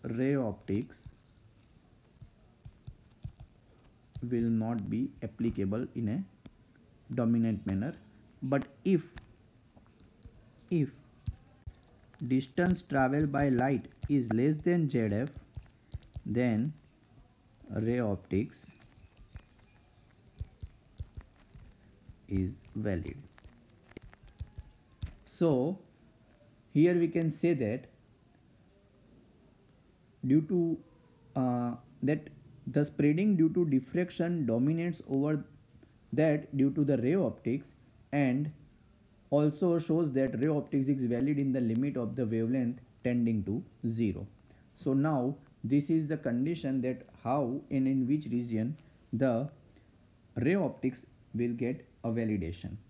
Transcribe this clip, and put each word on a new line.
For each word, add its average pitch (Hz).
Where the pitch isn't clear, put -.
ray 127
optics -
will 120
not 110
be 117
applicable 110
in 117
a 185
dominant 113
manner. 101
But 135
if, 180
if 156
distance 175
traveled 139
by 143
light 127
is 127
less 143
than 170
Z 135
F, 117
then 120
ray 110
optics 101
is 95
valid. 104
So 160
here 175
we 170
can 165
say 170
that 120
due 143
to, 170
uh, 123
that 151
the 147
spreading 156
due 160
to 175
diffraction 165
dominates 156
over 147
that 151
due 135
to 147
the 135
ray 127
optics, 139
and 143
also 151
shows 160
that 131
ray 151
optics 143
is 135
valid 123
in 135
the 131
limit 123
of 117
the 127
wavelength 117
tending 117
to 101
zero. 110
So -
now 139
this 143
is 160
the 156
condition 135
that 127
how 131
and 131
in 131
which 151
region 120
the 135
ray 131
optics 135
will 120
get 117
a 117
validation. 104